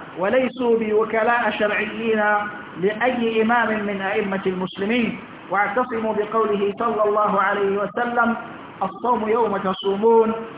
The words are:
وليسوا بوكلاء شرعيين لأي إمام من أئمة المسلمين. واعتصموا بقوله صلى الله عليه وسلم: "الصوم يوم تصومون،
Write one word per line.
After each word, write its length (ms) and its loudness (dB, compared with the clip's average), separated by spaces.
وليسوا 600 2
بوكلاء 720 2
شرعيين 720 0
لأي 640 0
إمام 260 2
من 160 -4
أئمة 440 -2
المسلمين. 720 -2
واعتصموا 640 0
بقوله 640 0
صلى 260 0
الله 380 2
عليه 360 2
وسلم: 580 0
"الصوم 460 -2
يوم 280 2
تصومون، 760 4